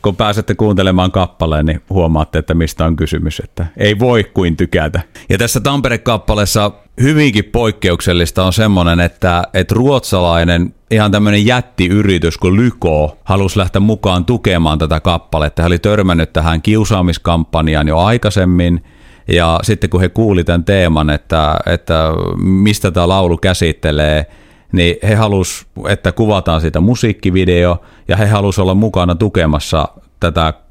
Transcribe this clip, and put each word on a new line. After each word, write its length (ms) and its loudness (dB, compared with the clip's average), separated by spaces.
kun 140 -2
pääsette 380 -2
kuuntelemaan 580 2
kappaleen, 540 -2
niin 140 -2
huomaatte, 480 0
että 160 -2
mistä 300 -2
on 120 0
kysymys, 480 -4
että 220 -8
ei 220 0
voi 260 2
kuin 320 -2
tykätä. 440 -2
Ja 100 0
tässä 220 -2
Tampere-kappaleessa 1080 -2
hyvinkin 420 2
poikkeuksellista 1000 0
on 80 2
semmonen, 480 2
että, 420 0
että 200 0
ruotsalainen 1000 0
ihan 200 2
tämmönen 360 2
jättiyritys 920 0
kuin 180 2
Lyko 680 0
halusi 340 0
lähteä 220 0
mukaan 440 0
tukemaan 540 0
tätä 220 0
kappaletta. 600 -2
He 40 2
oli 120 0
törmännyt 540 0
tähän 300 0
kiusaamiskampanjaan 1300 0
jo 100 0
aikaisemmin, 840 0
ja 340 2
sitten 280 -2
kun 100 0
he 80 2
kuuli 360 0
tän 200 0
teeman, 460 2
että, 460 -2
että 440 0
mistä 480 2
tää 180 0
laulu 280 2
käsittelee, 920 0
niin 240 2
he 60 2
halus, 520 -2
että 240 -2
kuvataan 480 0
siitä 200 -2
musiikkivideo, 1000 0
ja 80 0
he 100 0
halus 320 0
olla 160 0
mukana 400 0
tukemassa 760 -2
tätä 320 0